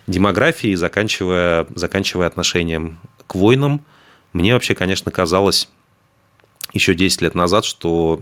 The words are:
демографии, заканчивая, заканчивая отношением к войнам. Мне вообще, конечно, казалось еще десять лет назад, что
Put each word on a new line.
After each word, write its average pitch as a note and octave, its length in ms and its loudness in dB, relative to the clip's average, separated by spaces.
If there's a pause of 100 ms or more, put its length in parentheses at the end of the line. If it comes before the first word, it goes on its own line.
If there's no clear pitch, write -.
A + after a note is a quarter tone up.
демографии, G2+ 680 0
заканчивая, F2 920 0 (100)
заканчивая F2+ 520 -2
отношением E2 680 -4 (280)
к - 100 -10
войнам. C#3 460 2 (520)
Мне F#2 200 2
вообще, A#2+ 200 0
конечно, F#2 380 -2
казалось F#2 560 2 (1080)
еще F#2+ 200 2
десять F2+ 280 0
лет E2+ 120 0
назад, F2+ 300 2
что E2 580 -2